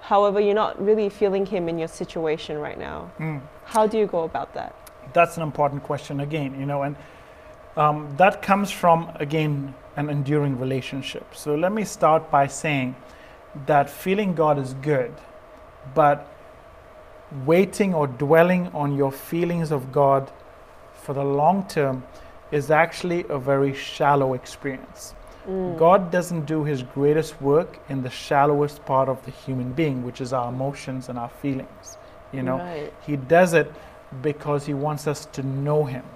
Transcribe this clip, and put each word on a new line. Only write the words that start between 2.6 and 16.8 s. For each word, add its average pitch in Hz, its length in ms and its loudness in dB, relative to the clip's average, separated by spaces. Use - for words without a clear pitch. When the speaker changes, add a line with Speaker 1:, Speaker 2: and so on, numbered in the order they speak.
Speaker 1:
now? 156 400 -10
Speaker 2:
Mm. 156 220 -6
Speaker 1:
How 220 220 2
do 214 120 0
you 208 80 4
go 175 180 -2
about - 300 -6
that? - 200 -10
Speaker 2:
That's 170 240 4
an 165 60 -4
important 143 400 -2
question 143 380 -6
again, 143 400 -6
you 139 60 -6
know, 143 160 -2
and, 143 140 -6
um, 151 400 2
that 190 260 4
comes 196 280 2
from, 165 460 2
again, 147 580 -2
an 147 140 -4
enduring 143 480 0
relationship. 131 680 -6
So 147 200 -4
let 175 180 0
me 214 120 -2
start 156 460 2
by 143 180 4
saying 135 460 -2
that 147 220 4
feeling 190 460 -2
God 151 240 2
is 131 160 -6
good, 135 380 -2
but 147 320 4